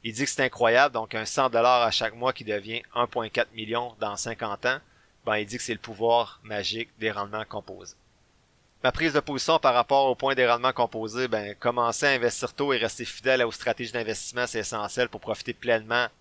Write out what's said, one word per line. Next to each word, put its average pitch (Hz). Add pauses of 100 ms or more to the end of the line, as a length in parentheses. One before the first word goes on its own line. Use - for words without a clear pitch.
Il 117
dit 123
que 139
c'est -
incroyable, 123
donc 110
un 110
cent 131
dollars 120
à 113
chaque 110
mois 123
qui -
devient 107 (100)
un 120
point 113
quatre -
million 113
dans 104
cinquante 110
ans, 131 (460)
ben, 107
il 107
dit 110
que -
c'est 117
le 104
pouvoir 117
magique 107 (100)
des 110
rendements 104
composés. 95 (880)
Ma 165
prise 160
de 147
position 147
par 131
rapport 135
au 127
point 135
des 123
rendements 120
composés, 117
ben, 104
commencer 120
à 143
investir 120
tôt 143
et 123
rester 113
fidèle 131
aux 113
stratégies 120
d'investissement, 117
c'est 117
essentiel 110
pour 110
profiter 117
pleinement 117 (140)